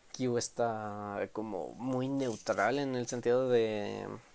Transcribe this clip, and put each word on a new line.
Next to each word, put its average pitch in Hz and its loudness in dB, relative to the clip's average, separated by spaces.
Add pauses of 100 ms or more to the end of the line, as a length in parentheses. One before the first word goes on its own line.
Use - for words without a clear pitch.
(160)
Q 120 0
está 104 -2
como 98 -4
muy 131 -2
neutral 120 2
en 135 0
el 120 -2
sentido 123 2
de 104 2 (260)